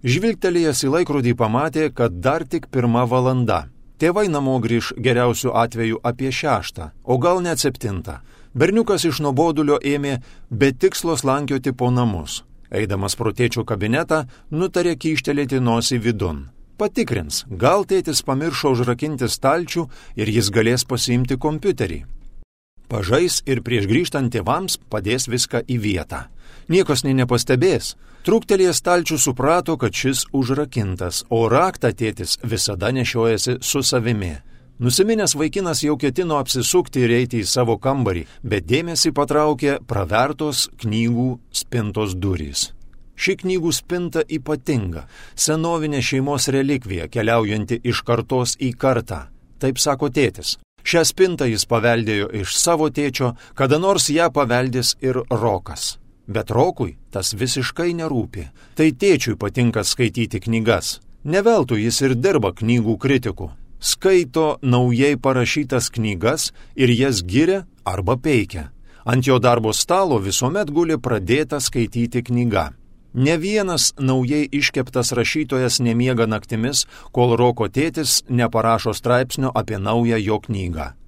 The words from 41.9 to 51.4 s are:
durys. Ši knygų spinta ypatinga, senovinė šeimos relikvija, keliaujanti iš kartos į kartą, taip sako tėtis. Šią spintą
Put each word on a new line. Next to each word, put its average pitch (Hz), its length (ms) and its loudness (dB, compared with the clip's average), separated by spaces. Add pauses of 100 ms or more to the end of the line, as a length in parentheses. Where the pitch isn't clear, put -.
durys. 85 540 -4 (420)
Ši 190 300 0
knygų 180 280 0
spinta 170 540 -4
ypatinga, 127 800 -4 (300)
senovinė 156 640 0
šeimos 135 480 0
relikvija, 131 580 -2
keliaujanti 113 800 0
iš 120 160 -2
kartos 120 560 -2
į 127 160 -2
kartą, 117 540 -2 (340)
taip 131 160 0
sako 143 320 0
tėtis. - 480 -2 (260)
Šią 165 220 2
spintą 175 420 2